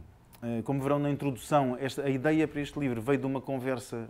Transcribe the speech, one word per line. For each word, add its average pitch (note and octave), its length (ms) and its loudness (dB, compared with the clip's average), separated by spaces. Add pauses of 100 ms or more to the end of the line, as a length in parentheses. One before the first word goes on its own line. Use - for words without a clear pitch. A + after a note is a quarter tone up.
(440)
Eh, A#2 200 -2
como C#3 180 0
verão C#3+ 180 2
na C#3+ 100 0
introdução, C3+ 680 2
esta, C#3 240 -2
a C#3 60 2
ideia D3+ 360 4
para D3 140 -6
este C#3+ 180 -6
livro B2 240 0
veio C3+ 160 2
de B2+ 80 -2
uma C3+ 140 -2
conversa B2+ 720 -4